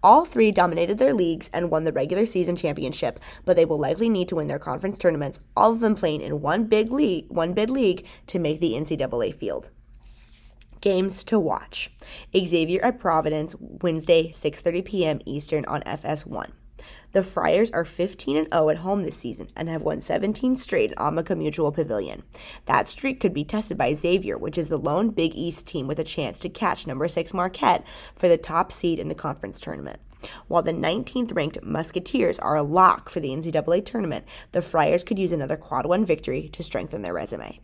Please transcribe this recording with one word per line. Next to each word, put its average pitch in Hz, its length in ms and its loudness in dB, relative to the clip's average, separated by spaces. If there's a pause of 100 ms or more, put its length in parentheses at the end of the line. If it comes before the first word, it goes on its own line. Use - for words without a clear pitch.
All 269 240 10
three 226 260 4
dominated 175 460 2
their 262 160 6
leagues 170 380 0
and 170 180 0
won 160 140 2
the 156 80 0
regular 165 340 0
season 180 300 0
championship, 135 640 -4 (260)
but 180 100 6
they 170 100 8
will 160 140 0
likely 160 300 2
need 180 200 2
to 175 60 -2
win 151 120 -2
their 143 120 -4
conference 190 380 -6
tournaments, 147 420 0 (160)
all 214 160 6
of 226 80 -2
them 220 160 4
playing 156 260 0
in 147 200 -4
one 170 240 2
big 220 260 2
league, 247 380 0
one 170 240 0
bid 214 160 0
league, 226 360 2 (220)
to 185 120 -2
make 156 200 0
the 165 160 2
N 151 100 -2
C 160 100 -2
double 127 280 -2
A 95 80 0
field. - 400 -8 (1080)
Games 190 440 0
to 220 160 2
watch. - 520 -4 (400)
Xavier 175 540 2
at 254 140 2
Providence, 156 600 0
Wednesday, 160 720 2
six - 300 -4
thirty 175 220 0
P 185 200 -2
M 156 220 0
Eastern 147 400 -4
on - 180 -4
F 143 220 -8
S 151 220 -4
one. - 260 -8 (600)
The 196 100 4
Friars 190 480 2
are 165 140 -2
fifteen 170 520 -4
and 156 140 0
oh 156 180 4
at 156 80 2
home 190 240 -2
this 160 160 -6
season - 380 -10
and 165 140 -6
have 160 120 -4
won 156 200 -2
seventeen 214 540 0
straight 160 360 0
at - 60 -12
Amaka 160 380 -2
Mutual 151 360 0
Pavilion. 104 500 -4 (460)
That - 200 2
streak 262 320 -4
could 185 140 2
be 147 100 -4
tested 214 320 -4
by 139 200 2
Xavier, 180 420 0
which - 200 -6
is 160 120 -2
the 160 80 0
lone 175 320 0
Big 165 240 0
East 165 320 -6
team 135 220 -6
with 151 120 -4
a 160 40 -2
chance 135 380 -6
to 175 80 -6
catch - 360 -4
number 143 220 -4
six 170 260 -4
Marquette 180 500 2 (320)
for - 120 2
the 170 100 8
top 165 340 -2
seed 165 280 -2
in - 80 -6
the 156 80 -4
conference - 440 -8
tournament. 71 400 -12 (480)
While 170 140 4
the 165 120 0
nineteenth 220 580 -2
ranked 147 320 -4
Musketeers 180 760 -2
are - 180 0
a 151 60 2
lock 170 480 4
for - 100 -4
the 139 140 -4
N 156 80 -6
C 165 80 -6
double 160 240 0
A 190 80 2
tournament, 202 440 -6 (260)
the 175 100 0
Friars 165 420 2
could 208 140 -2
use 185 140 0
another 156 260 -2
quad 127 300 -4
one 185 180 4
victory 151 440 -2
to - 140 -12
strengthen - 380 -6
their 87 120 -6
resume. 73 500 -8